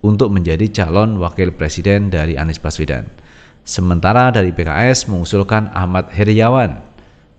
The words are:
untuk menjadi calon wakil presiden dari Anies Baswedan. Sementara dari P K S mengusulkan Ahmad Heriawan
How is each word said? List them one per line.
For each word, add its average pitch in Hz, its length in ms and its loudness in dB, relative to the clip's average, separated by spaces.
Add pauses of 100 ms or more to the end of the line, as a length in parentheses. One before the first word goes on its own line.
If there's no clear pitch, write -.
untuk 104 320 2
menjadi 87 320 0
calon 101 560 0
wakil 87 320 -2
presiden 98 560 0
dari 80 240 -2
Anies 78 240 -4
Baswedan. 76 480 -4 (560)
Sementara 98 720 2
dari 95 160 2
P 82 160 -4
K 92 240 0
S - 160 0
mengusulkan 101 640 -2
Ahmad 92 400 -2
Heriawan 107 640 2 (640)